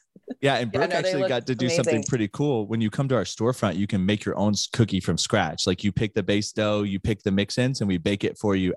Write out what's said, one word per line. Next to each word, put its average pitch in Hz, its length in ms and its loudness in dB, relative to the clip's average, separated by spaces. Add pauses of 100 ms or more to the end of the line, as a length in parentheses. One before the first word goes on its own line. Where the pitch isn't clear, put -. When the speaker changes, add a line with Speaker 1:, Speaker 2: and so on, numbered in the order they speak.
(420)
Speaker 1:
Yeah, 139 140 2
and 113 180 -2
Speaker 2:
Yeah, - 60 0
Speaker 1:
Brooke 160 100 2
Speaker 2:
no, 180 60 -4
they - 0 -
Speaker 1:
actually 165 260 0
Speaker 2:
look 190 80 0
Speaker 1:
got 120 180 -2
to 131 80 -2
do 123 140 0
something 131 280 0
Speaker 2:
amazing. 104 120 -4
Speaker 1:
pretty 110 180 0
cool. 127 400 0
When 113 140 -2
you 107 80 2
come 139 180 -2
to 131 80 2
our 101 80 2
storefront, 110 540 0
you 101 100 0
can 92 180 0
make 101 200 0
your 101 100 -2
own 104 180 2
s-, - 140 -2
cookie 98 320 2
from 85 180 -2
scratch. 87 480 0
Like, 95 200 0
you 101 80 2
pick 113 220 -2
the 104 80 0
base 104 280 0
dough, 104 320 0
you 98 160 -2
pick 110 240 -2
the 101 80 0
mix-ins, 123 480 0
and 107 80 0
we 90 100 2
bake 98 280 0
it 80 120 -2
for 101 180 2
you 92 220 2